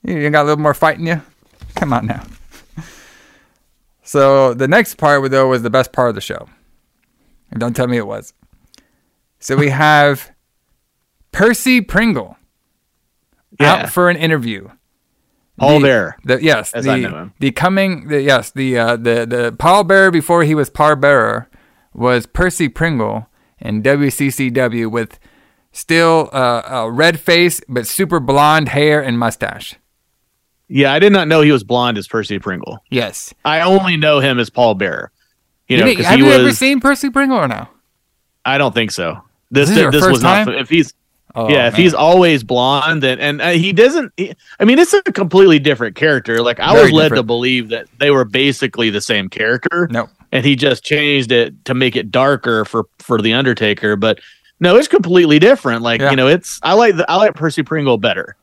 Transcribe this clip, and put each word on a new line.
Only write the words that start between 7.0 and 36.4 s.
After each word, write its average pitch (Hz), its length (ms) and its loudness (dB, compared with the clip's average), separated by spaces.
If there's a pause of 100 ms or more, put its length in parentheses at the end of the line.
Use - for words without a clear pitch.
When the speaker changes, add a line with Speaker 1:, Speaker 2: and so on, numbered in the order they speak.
Speaker 1:
And 110 100 -10
don't 117 140 -6
tell 127 120 -2
me 123 100 -2
it 110 100 -4
was. 107 260 -14 (1040)
So - 180 -6
we 143 140 0
have 147 600 2 (1000)
Percy 240 480 2
Pringle 190 560 -4 (1200)
Speaker 2:
Yeah. 147 140 4
Speaker 1:
out - 160 -6
for 175 200 0
an 175 60 -2
interview. 120 520 -4 (880)
Speaker 2:
Paul 147 220 4
Speaker 1:
The, 139 80 2
Speaker 2:
Bearer, 117 380 0
Speaker 1:
the, 123 180 -2
yes, 147 300 0
Speaker 2:
as 117 120 -8
Speaker 1:
the, 135 60 0
Speaker 2:
I 127 80 0
know 123 120 -6
him. 82 280 -16
Speaker 1:
the 135 140 -2
coming, 185 560 -2
the, 147 120 -2
yes, 135 300 0
the, 131 260 -4
uh, 117 200 0
the, 117 280 -2
the 120 320 -4
Paul 185 280 2
Bearer 190 260 4
before 170 320 0
he 151 100 0
was 147 160 -2
Paul 151 280 2
Bearer 120 520 0 (440)
was 120 340 -2
Percy 170 420 -2
Pringle 113 600 -4 (320)
in 107 200 -6
W 139 300 0
C 139 200 -2
C 131 200 -4
W 117 380 -2
with 113 320 -8 (500)
still, 165 640 0
uh, 120 340 -2
a 117 240 -6
red 156 300 0
face, 175 480 0
but 123 180 -6
super 175 320 -4
blonde 143 520 2
hair 151 300 2
and 127 160 -4
mustache. 117 600 -6 (920)
Speaker 2:
Yeah, 139 260 0
I 151 60 0
did 202 140 4
not 180 160 0
know 160 120 4
he 151 120 4
was 120 100 0
blonde 120 360 -2
as 95 100 -10
Percy 104 320 -6
Pringle. - 500 -12
Speaker 1:
Yes. 117 420 -8 (120)
Speaker 2:
I 156 160 0
only 185 360 2
know 151 220 2
him 135 220 0
as 110 100 -6
Paul 117 240 2
Bearer. 92 380 -6 (560)
You 127 80 0
Speaker 1:
You - 60 4
Speaker 2:
know, 226 40 4
Speaker 1:
didn't, 233 120 2
Speaker 2:
'cause - 80 -2
Speaker 1:
have 202 120 4
Speaker 2:
he 277 80 6
Speaker 1:
you 285 60 6
ever 262 120 4